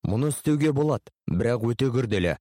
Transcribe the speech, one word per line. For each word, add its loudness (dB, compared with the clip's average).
Мұны 0
істеуге 0
болады, -2
бірақ 0
өте 0
күрделі. 0